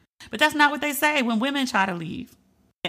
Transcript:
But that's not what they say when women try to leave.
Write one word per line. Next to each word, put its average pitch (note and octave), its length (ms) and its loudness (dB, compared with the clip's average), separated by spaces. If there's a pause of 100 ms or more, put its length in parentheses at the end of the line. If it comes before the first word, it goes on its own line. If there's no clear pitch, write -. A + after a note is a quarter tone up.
(300)
But G#3+ 100 -10
that's D4+ 160 4
not D4 160 4
what D4 100 -4
they D4 100 -2
say D4+ 300 0
when A3+ 180 0
women C4+ 280 0
try G3 180 2
to F#3+ 80 -4
leave. E3+ 420 -10 (540)